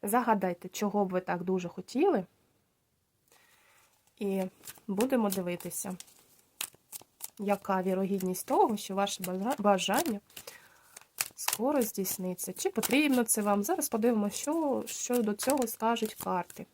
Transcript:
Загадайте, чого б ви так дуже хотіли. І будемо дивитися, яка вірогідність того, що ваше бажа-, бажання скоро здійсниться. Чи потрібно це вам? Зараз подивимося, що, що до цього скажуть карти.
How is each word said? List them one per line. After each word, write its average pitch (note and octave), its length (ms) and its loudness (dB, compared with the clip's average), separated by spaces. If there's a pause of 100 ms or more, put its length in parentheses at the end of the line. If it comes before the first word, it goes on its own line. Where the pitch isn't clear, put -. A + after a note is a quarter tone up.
Загадайте, G#3 680 2
чого G3+ 360 0
б F#3 40 -4
ви F#3 120 2
так F3 220 -4
дуже F3+ 260 0
хотіли. B3 560 0 (1900)
І F#3+ 240 0 (440)
будемо A3 420 2
дивитися, F3+ 680 -6 (1400)
яка G3 420 0
вірогідність F#3 680 -2
того, C#4+ 300 4
що G3 180 -8
ваше G3 280 -2
бажа-, F#3+ 340 -2
бажання G3+ 600 2 (1160)
скоро C4+ 460 0
здійсниться. F#3 720 -4
Чи - 160 -2
потрібно C4 540 4
це A3+ 180 0
вам? G3+ 220 2
Зараз E4 260 0
подивимося, G#3+ 480 2
що, D4 480 0
що - 360 -2
до G#3 120 0
цього B3+ 340 2
скажуть A3+ 460 -2
карти. - 600 -6